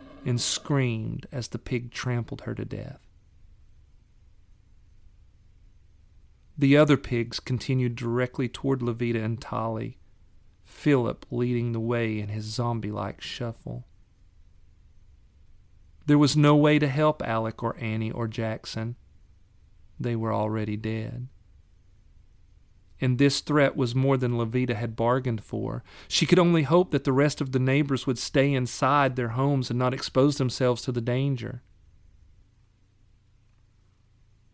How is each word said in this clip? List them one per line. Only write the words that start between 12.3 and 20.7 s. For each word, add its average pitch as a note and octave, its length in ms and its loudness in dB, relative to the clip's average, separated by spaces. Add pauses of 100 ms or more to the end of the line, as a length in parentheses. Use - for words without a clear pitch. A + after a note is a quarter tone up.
zombie-like G#2+ 760 -4
shuffle. A#2+ 680 -10 (2250)
There D3 140 6
was D3 180 4
no D3 180 8
way D3+ 240 6
to D3 80 2
help D3+ 340 2
Alec A2+ 420 -4
or A2+ 140 -2
Annie A2 340 -4
or A#2 160 -4
Jackson. A2+ 680 -6 (1040)
They A#2+ 160 -2
were A2 180 -2
already G#2+ 440 -2